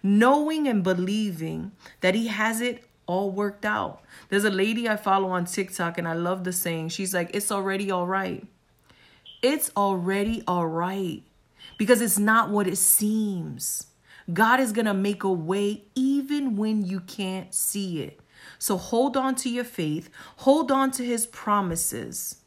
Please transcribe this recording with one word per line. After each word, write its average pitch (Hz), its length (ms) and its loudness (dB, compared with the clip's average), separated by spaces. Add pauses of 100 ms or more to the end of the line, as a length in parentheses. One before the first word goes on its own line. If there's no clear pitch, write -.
knowing 285 640 4
and 214 160 2
believing 180 880 -2 (300)
that 190 140 2
he 226 120 0
has 220 320 -2
it 240 240 -4 (220)
all 190 260 -2
worked 202 340 -4
out. 214 360 -4 (260)
There's 202 160 2
a 214 60 4
lady 220 400 0
I 214 60 2
follow 190 340 2
on 180 160 0
TikTok, 175 520 -4
and 170 100 -4
I 165 60 -2
love 175 300 -2
the 180 80 -4
saying. 165 380 -4
She's 190 240 -6
like, 175 200 -2
"It's 202 180 -4
already 196 380 -2
all 180 160 0
right." 190 400 -4 (960)
It's 285 360 2
already 202 680 0
all 175 220 0
right 175 560 -4 (540)
because 220 240 6
it's 202 180 2
not 220 300 6
what 208 180 2
it 180 100 -2
seems. 208 1120 0 (460)
God 226 260 4
is 240 140 2
gonna 220 200 2
make 196 300 0
a 190 80 2
way 196 540 0 (100)
even 269 640 0
when 214 280 0
you 185 140 -4
can't 185 540 -8
see 185 480 -4
it. - 180 -10 (380)
So 196 200 -2
hold 240 380 0
on 262 200 0
to 254 140 -4
your 240 140 -4
faith. 156 460 -4 (280)
Hold 277 340 4
on 269 200 4
to 247 140 -6
his 233 200 -2
promises. - 1200 -2